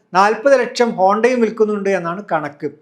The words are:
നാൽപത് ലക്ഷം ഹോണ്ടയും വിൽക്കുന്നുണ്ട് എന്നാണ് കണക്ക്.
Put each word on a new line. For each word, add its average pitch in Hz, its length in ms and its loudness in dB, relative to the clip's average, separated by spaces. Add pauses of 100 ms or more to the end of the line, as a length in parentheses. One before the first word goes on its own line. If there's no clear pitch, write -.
(160)
നാൽപത് 220 440 2
ലക്ഷം 233 380 -2
ഹോണ്ടയും 220 460 2
വിൽക്കുന്നുണ്ട് 208 520 -2
എന്നാണ് 170 240 -6 (120)
കണക്ക്. 151 360 -6 (140)